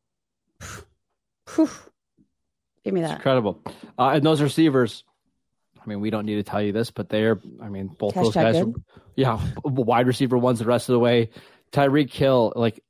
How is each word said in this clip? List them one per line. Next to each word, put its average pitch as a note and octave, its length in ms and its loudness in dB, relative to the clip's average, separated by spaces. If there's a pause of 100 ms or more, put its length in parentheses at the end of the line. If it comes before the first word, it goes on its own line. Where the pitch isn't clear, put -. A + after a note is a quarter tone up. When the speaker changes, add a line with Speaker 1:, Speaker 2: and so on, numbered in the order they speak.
(600)
Speaker 1:
<sighs> - 0 -
phew, - 1080 -6 (1160)
give G3 100 -4
me F3+ 60 0
Speaker 2:
It's E3 80 -4
Speaker 1:
that. D#2 80 -8
Speaker 2:
incredible. B2 440 -2 (380)
Uh, B2+ 120 2
and D3 140 2
those D#3 160 4
receivers, C3+ 640 2 (800)
I - 60 -16
mean, G#2 120 -8
we G#2+ 100 -4
don't G#2+ 160 -4
need G#2+ 100 -4
to G2+ 80 -4
tell G#2 180 -4
you G#2 80 -2
this, A2 220 -4
but G#2+ 160 -10
they G#2+ 160 0
are, A2 160 2 (200)
I G#2 100 -14
mean, G2 180 -10
both G2+ 260 -6
those F3+ 140 2
Speaker 1:
Hashtag - 60 -2
Speaker 2:
guys, E3 300 2
Speaker 1:
good. A3 40 -4
Speaker 2:
are, - 320 -12 (160)
yeah, B2 240 0 (240)
w-, C3 200 -2
wide A#2+ 220 2
receiver B2 320 0
ones A#2+ 220 0
the A2+ 40 -4
rest A#2 240 0
of C3 40 0
the B2 80 4
way. A#2 300 2 (420)
Tyreek C#3 400 2
Hill, C3 420 2
like, A#2 360 -2